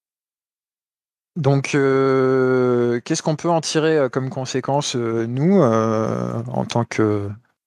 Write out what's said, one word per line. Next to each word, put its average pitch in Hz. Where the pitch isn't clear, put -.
Donc, 139
euh, 131
qu'est-ce 160
qu'on 156
peut 175
en 165
tirer, 160
euh, 135
comme 131
conséquence, 135
euh, 113
nous, 160
euh, 113
en 127
tant 117
que, 104